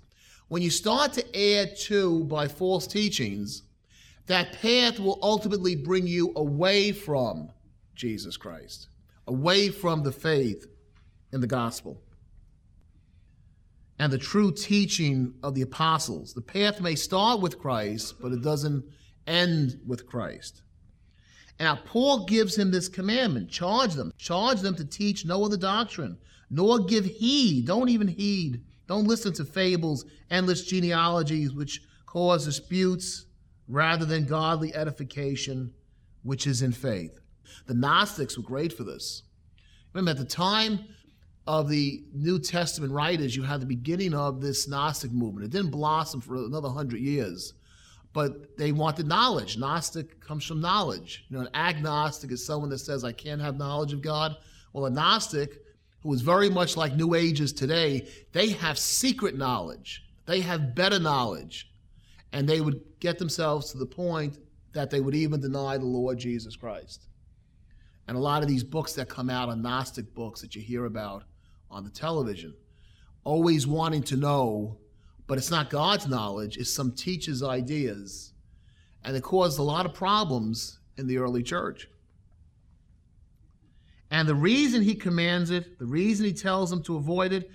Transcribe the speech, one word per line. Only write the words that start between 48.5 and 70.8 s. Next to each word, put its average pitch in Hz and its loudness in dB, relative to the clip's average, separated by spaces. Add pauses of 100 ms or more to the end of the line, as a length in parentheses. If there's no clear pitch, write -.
they 151 0
wanted 151 0
knowledge. 165 2
Gnostic 151 -4
comes 151 -8
from 156 -4
knowledge. 165 -2
You 131 -10
know, 127 -6
an 120 -6
agnostic 151 0
is 123 -6
someone 147 -4
that 135 -4
says, 139 -6
"I 120 -4
can't 147 -8
have 143 -4
knowledge 143 -2
of 143 -6
God." 156 -2 (340)
Well, 139 -4
a 135 0
Gnostic, 151 2 (380)
who 147 -2
is 127 2
very 185 6
much 175 2
like 151 0
New 160 4
Agers 165 4
today, 143 0 (240)
they 202 2
have 156 -2
secret 202 0
knowledge. 110 -4 (220)
They 185 2
have 165 -2
better 196 4
knowledge. 127 -2 (640)
And 143 0
they 156 4
would 147 0 (200)
get 170 -2
themselves 151 -2
to 131 -12
the 131 -4
point 156 -4 (320)
that 139 -4
they 143 2
would 139 0
even 151 2
deny 135 -2
the 131 -2
Lord 123 0
Jesus 117 -6
Christ. 101 -14 (1000)
And 120 -6
a 127 -2
lot 147 0
of 147 0
these 131 2
books - -6
that 131 -6
come 127 -6
out 127 -2
are 113 -4
Gnostic 123 -6
books 113 -10
that - -16
you 107 -12
hear 120 -6